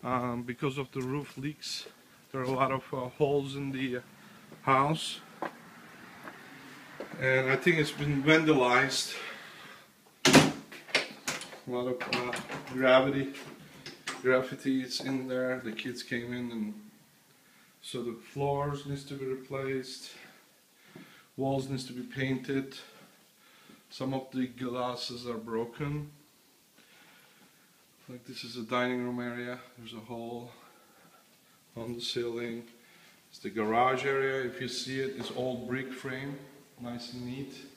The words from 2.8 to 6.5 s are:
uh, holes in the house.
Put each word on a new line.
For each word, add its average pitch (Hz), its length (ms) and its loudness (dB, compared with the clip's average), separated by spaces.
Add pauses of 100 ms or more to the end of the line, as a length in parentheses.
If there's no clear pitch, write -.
uh, 127 180 -4 (100)
holes 139 360 4
in 139 160 -2
the 131 280 -2 (640)
house. 139 560 4 (2000)